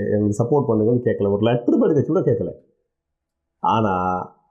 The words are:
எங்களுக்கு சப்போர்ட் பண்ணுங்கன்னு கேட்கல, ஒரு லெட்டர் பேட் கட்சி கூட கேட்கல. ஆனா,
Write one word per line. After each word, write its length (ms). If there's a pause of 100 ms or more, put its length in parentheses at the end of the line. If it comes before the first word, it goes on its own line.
எங்களுக்கு 340
சப்போர்ட் 280
பண்ணுங்கன்னு 360
கேட்கல, 260
ஒரு 120
லெட்டர் 360
பேட் 160
கட்சி 160
கூட 120
கேட்கல. 280 (1120)
ஆனா, 320 (560)